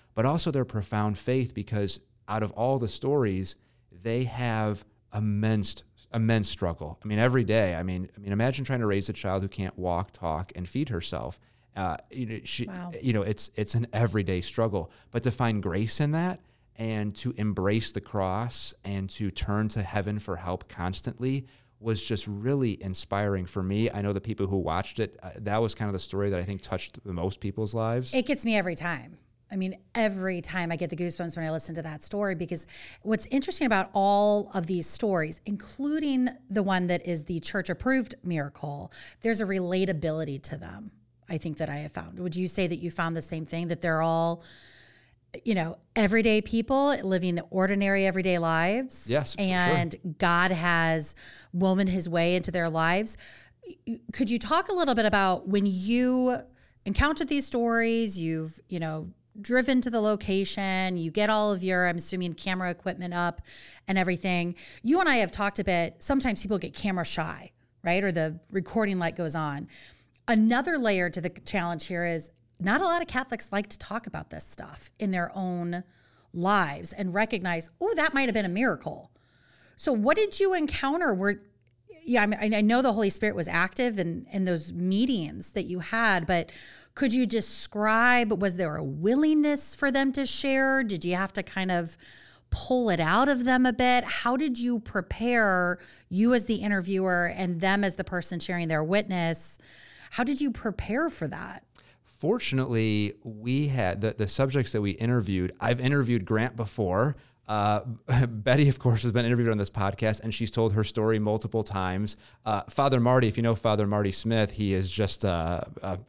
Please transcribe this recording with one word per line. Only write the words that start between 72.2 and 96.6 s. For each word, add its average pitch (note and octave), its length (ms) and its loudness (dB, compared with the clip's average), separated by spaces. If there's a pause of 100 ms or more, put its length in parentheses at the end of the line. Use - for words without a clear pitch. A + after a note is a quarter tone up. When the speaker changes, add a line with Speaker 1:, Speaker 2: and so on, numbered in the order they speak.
Speaker 2:
not G#3 200 2
a G4 40 0
lot E4+ 180 2
of E4+ 60 -8
Catholics B3+ 440 -4
like G3+ 160 -2
to - 100 -8
talk - 280 -8
about D#3+ 240 -12
this - 160 -8
stuff - 520 -12
in G#3 120 -2
their F3 240 0
own F3 480 -4 (500)
lives E3+ 600 0
and F#3+ 200 -4
recognize, F3+ 560 -2 (120)
"Oh, G#4 160 0
that D#4 180 2
might C4+ 120 2
have A3 80 0
been G#3+ 100 2
a F#3 40 -2
miracle." F#3 600 -2 (680)
So - 160 0
what A#3 240 4
did G#4 240 0
you G4 140 4
encounter? D4+ 580 0
Were, G3 300 0 (640)
yeah, A#3+ 180 4
I G#3 40 4
mean, G#3 280 0
I G#3 60 4
know A3+ 200 6
the A#3+ 120 4
Holy G3+ 180 2
Spirit G#3 260 0
was E3 120 -2
active F#3+ 500 0
in, E3+ 340 -2
in F#3+ 120 0
those E3+ 280 0
meetings F#3 800 0
that G3 120 -2
you F3+ 160 -6
had, G3+ 460 2
but F3 260 0 (420)
could B3+ 180 2
you B3+ 140 4
describe, A3 1120 2
was F#3+ 160 0
there D#3+ 200 -2
a D#3+ 80 -4
willingness C#4+ 920 2
for C#4 160 0
them C4+ 220 2
to C#4 120 0
share? C4+ 600 2
Did F3+ 200 -2
you F3+ 120 0
have F#3+ 180 -2
to G3 80 -4
kind F#3 300 -2
of E3+ 240 -2 (540)
pull B3 380 0
it A3+ 120 2
out G3 280 4
of B3+ 160 2
them B3+ 220 4
a B3 60 4
bit? B3 320 4
How - 320 0
did C4 220 0
you A#3+ 220 0
prepare, G3 960 0 (300)
you A3+ 260 4
as A#3 120 4
the A3 100 2
interviewer F#3+ 800 0